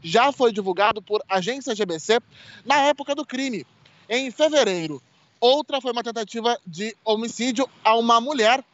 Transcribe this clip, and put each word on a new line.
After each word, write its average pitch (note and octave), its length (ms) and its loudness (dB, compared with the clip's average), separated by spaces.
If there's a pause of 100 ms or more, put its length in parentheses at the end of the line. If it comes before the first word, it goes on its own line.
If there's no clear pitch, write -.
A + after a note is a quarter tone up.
já A3 300 2
foi B3 220 2
divulgado G3 500 0
por G#3 260 -2
agência A3 460 -4
G F#3 120 -2
B E3 120 -6
C A3 220 0 (440)
na C4+ 120 2
época C#4+ 360 0
do C#4+ 140 -6
crime, B3+ 400 -6 (420)
em B3+ 220 -4
fevereiro. G3 720 0 (380)
Outra C#4 400 2
foi B3+ 100 -6
uma A#3 140 -4
tentativa A3+ 600 -4
de F#3+ 300 -8 (100)
homicídio A3+ 640 -2 (140)
a A3 140 4
uma A#3 240 4
mulher B3+ 420 2 (120)